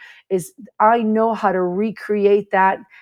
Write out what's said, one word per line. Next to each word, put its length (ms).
is 240
I 220
know 320
how 180
to 100
recreate 880
that, 280